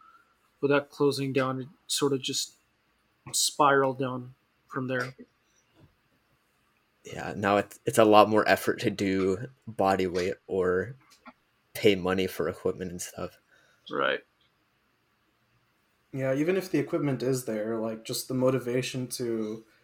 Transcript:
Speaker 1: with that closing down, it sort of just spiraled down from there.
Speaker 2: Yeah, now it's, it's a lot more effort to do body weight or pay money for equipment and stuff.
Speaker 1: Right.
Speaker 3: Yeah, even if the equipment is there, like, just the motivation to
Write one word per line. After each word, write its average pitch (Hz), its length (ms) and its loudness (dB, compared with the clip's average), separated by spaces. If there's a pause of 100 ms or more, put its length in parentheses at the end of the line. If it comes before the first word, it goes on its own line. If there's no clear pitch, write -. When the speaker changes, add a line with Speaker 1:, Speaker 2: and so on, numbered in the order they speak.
(600)
Speaker 1:
with 139 100 2
that 143 200 2
closing 139 420 0
down, 131 280 -2
it 127 80 -12 (180)
sort 143 260 0
of 131 100 -2
just - 340 -8 (760)
spiraled 139 680 2
down 127 360 -8 (340)
from 131 200 -6
there. 127 260 -6 (1900)
Speaker 2:
Yeah, - 340 -10
now 101 220 4
it's, - 260 -4
it's - 140 0
a 113 60 8
lot 107 260 10
more 107 180 4
effort 98 320 2
to 117 100 -2
do 95 580 -2 (180)
body 95 400 0
weight 90 280 -2 (120)
or 95 500 0 (800)
pay 101 220 4
money 92 300 -2
for 80 220 -4
equipment 92 440 -6
and 87 100 -12
stuff. - 360 -12 (520)
Speaker 1:
Right. 143 300 -2 (1900)
Speaker 3:
Yeah, 135 220 -2
even 156 220 0
if 185 140 -4
the 156 80 2
equipment 143 440 -2
is 131 220 0
there, 110 320 -4
like, 110 280 -6
just - 240 -8
the 131 60 -4
motivation 127 720 -2
to 113 560 -6 (200)